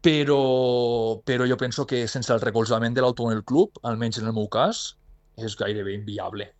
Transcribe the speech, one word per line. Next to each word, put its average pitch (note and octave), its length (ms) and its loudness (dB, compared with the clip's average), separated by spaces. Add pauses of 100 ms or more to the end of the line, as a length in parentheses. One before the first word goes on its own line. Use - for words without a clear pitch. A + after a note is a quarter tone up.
Però, B2+ 1200 2
però B2 220 2
jo B2 100 2
penso B2+ 300 -4
que A#2+ 220 -2
sense B2+ 260 -2
el A2 80 2
recolzament A2+ 540 0
de B2+ 80 2
l'Automòbil A#2 420 0
Club, D#3 300 2 (100)
almenys A2+ 320 -2
en A2 80 -4
el A2+ 80 -4
meu G#2+ 160 -2
cas, D#3+ 460 -2 (420)
és A2 180 -8
gairebé G2+ 380 -4
inviable G2+ 540 -8 (120)